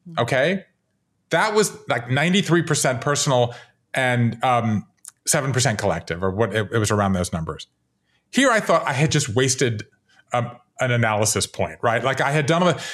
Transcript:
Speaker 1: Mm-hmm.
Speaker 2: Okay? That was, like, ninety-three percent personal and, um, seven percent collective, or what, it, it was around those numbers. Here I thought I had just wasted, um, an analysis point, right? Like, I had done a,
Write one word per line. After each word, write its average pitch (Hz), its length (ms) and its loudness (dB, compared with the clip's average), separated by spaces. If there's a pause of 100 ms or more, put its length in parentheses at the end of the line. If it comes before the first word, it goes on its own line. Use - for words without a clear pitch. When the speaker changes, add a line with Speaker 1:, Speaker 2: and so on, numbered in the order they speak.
Speaker 1:
Mm-hmm. 165 120 -6
Speaker 2:
Okay? 143 440 0 (680)
That 208 240 0
was, 214 220 0 (120)
like, 123 220 -4
ninety-three 165 520 2
percent 131 380 0
personal 127 540 0 (380)
and, 120 520 0
um, 113 420 0 (400)
seven 139 260 0
percent 120 260 0
collective, 85 440 -4
or 95 80 0
what, 101 240 -2
it, 107 180 -2
it 117 60 0
was 107 140 0
around 101 220 2
those 90 180 -2
numbers. 80 340 -8 (640)
Here 262 200 2
I 220 100 4
thought 175 260 2
I 143 60 0
had 139 180 2
just 147 200 0
wasted, 123 540 0 (480)
um, 120 200 -2 (260)
an 127 140 0
analysis 110 540 0
point, 80 360 -6
right? 120 220 0
Like, 135 160 0
I 139 100 0
had 151 160 0
done 165 160 2
a, 175 160 2 (160)